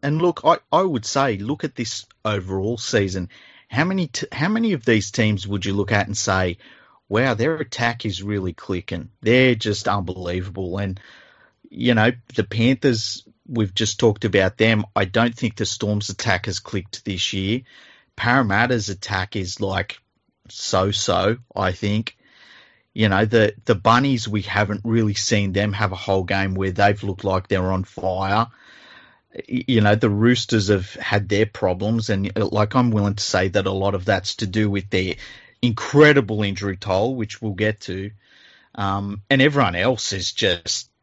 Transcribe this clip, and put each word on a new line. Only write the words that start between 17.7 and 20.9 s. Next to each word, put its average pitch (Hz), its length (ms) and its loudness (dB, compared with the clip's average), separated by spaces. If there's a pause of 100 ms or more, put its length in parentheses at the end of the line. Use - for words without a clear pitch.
Parramatta's 120 760 2
attack 95 460 -6
is, 92 220 -6
like, 95 380 -4 (540)
so-so, 98 880 0 (180)